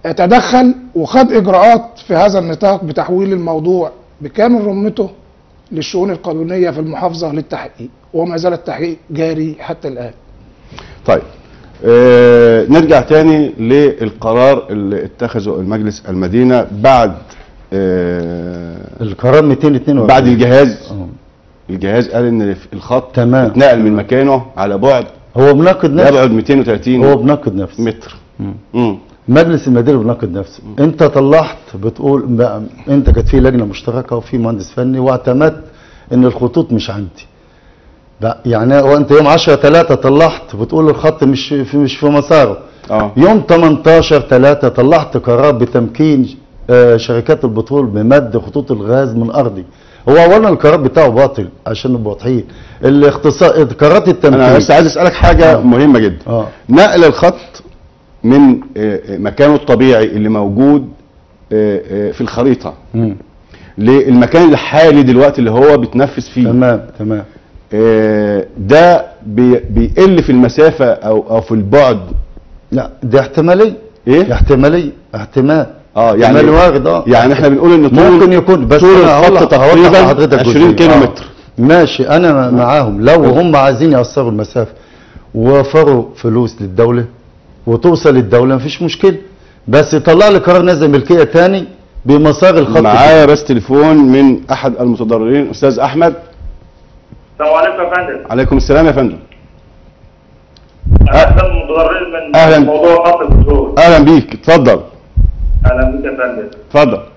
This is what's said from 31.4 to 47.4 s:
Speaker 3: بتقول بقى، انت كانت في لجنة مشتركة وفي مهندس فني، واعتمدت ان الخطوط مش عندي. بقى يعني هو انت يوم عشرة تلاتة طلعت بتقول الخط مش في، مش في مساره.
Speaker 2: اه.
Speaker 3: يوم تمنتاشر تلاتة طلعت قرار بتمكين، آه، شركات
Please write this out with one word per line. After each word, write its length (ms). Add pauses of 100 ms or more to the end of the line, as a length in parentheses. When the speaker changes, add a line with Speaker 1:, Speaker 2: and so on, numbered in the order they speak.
Speaker 3:
بتقول 500
بقى، 360 (280)
انت 200
كانت 180
في 120
لجنة 260
مشتركة 500
وفي 220
مهندس 340
فني، 280
واعتمدت 640 (500)
ان 120
الخطوط 460
مش 180
عندي. 380 (920)
بقى 240
يعني 360
هو 160
انت 140
يوم 160
عشرة 280
تلاتة 400
طلعت 600
بتقول 340
الخط 340
مش 260
في، 280
مش 200
في 80
مساره. 520 (340)
Speaker 2:
اه. 260
Speaker 3:
يوم 240
تمنتاشر 800
تلاتة 460
طلعت 500
قرار 340
بتمكين، 840 (320)
آه، 280
شركات 460